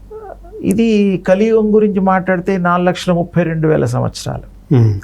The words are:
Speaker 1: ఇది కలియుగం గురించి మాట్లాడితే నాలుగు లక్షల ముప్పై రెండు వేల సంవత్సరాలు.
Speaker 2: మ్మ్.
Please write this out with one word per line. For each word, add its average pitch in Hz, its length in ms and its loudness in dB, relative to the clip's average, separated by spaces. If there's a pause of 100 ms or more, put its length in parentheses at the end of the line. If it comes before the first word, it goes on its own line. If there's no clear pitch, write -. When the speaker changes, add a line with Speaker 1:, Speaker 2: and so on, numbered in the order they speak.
(600)
Speaker 1:
ఇది 202 560 2
కలియుగం 214 580 2
గురించి 208 240 2
మాట్లాడితే 185 580 0
నాలుగు 175 300 0
లక్షల 180 260 -2
ముప్పై 175 300 0
రెండు 160 240 -2
వేల 151 180 2
సంవత్సరాలు. - 920 -4
Speaker 2:
మ్మ్. 110 280 2